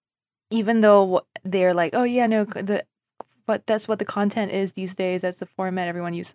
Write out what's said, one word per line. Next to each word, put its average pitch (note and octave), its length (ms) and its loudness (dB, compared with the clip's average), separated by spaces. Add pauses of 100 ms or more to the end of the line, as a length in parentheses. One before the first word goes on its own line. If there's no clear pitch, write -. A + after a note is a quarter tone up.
(500)
even A3 320 2
though G3 400 6 (220)
they're F3+ 280 2
like, E3+ 220 0
"Oh B3 100 2
yeah, A#3+ 220 2
no, A3 180 2
c-, G#3 160 -8
the, G3 240 -2 (640)
but - 200 -2
that's A3 220 -2
what G#3+ 120 -2
the G#3+ 40 -4
content G3+ 480 -2
is G3 200 -2
these F#3+ 220 -8
days. F3+ 280 -2
That's F3+ 160 -4
the F3+ 80 -10
format F#3 420 -6
everyone F3 240 -6
uses." F3 220 -10